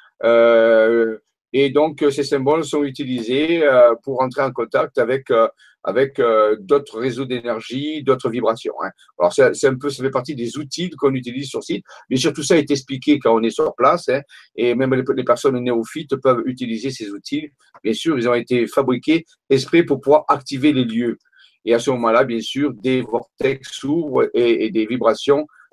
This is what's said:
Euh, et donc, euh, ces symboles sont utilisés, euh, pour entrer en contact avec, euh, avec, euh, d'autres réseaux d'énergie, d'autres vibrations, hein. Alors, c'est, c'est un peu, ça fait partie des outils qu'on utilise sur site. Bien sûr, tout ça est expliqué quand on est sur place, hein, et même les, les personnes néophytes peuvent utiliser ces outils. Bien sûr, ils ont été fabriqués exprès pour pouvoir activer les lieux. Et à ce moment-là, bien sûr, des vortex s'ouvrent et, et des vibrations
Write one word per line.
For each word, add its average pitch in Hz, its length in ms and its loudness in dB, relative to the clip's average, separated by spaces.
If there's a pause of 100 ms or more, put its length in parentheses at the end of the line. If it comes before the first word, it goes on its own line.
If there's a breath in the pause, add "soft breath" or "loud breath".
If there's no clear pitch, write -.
(240 soft breath)
Euh, 113 920 4 (380)
et 139 160 2
donc, 147 320 0
euh, 147 80 4
ces 139 140 -2
symboles 143 400 0
sont 147 180 -4
utilisés, 135 800 -2
euh, 123 400 6
pour 131 200 -4
entrer 127 200 -2
en 131 100 -2
contact 135 440 -4
avec, 131 340 -2
euh, 113 180 4 (360 soft breath)
avec, 131 340 -2
euh, 110 400 4
d'autres 123 400 0
réseaux 127 280 -4
d'énergie, 127 760 -6
d'autres 131 280 0
vibrations, 113 420 -2 (100)
hein. 95 60 -6 (300 soft breath)
Alors, 87 160 2
c'est, 127 200 4
c'est - 120 -2
un 131 80 2
peu, 139 160 -6
ça 131 120 -8
fait 135 80 -2
partie 131 240 -6
des 117 220 -8
outils 156 340 -8
qu'on 139 220 0
utilise 131 380 -8
sur 113 120 -8
site. - 220 -8 (240 loud breath)
Bien 131 100 0
sûr, 139 140 0
tout 147 100 -10
ça 170 140 2
est 147 140 0
expliqué 139 480 -2
quand 113 160 2
on 113 80 2
est 113 80 0
sur 117 240 -2
place, 156 340 0
hein, 135 140 0 (340 loud breath)
et 120 180 0
même 131 200 0
les, 127 80 0 (120)
les 127 100 -4
personnes 123 340 0
néophytes 123 580 -4
peuvent 127 300 2
utiliser 123 440 -6
ces 110 200 -12
outils. 143 400 -10 (340 soft breath)
Bien 107 80 -2
sûr, 143 260 -2
ils 117 120 -2
ont 120 40 2
été 120 320 -2
fabriqués 131 600 0 (240 soft breath)
exprès 139 320 4
pour 139 180 -2
pouvoir 147 280 4
activer 143 440 0
les 127 120 0
lieux. 117 340 -2 (480 soft breath)
Et 113 80 4
à 117 40 4
ce 139 120 0
moment-là, 117 340 2
bien 117 160 -2
sûr, 135 320 -4
des 127 300 -2
vortex 131 720 -4
s'ouvrent 139 600 -2
et, 117 320 2
et 113 60 -4
des 107 160 -2
vibrations 123 600 0 (260 soft breath)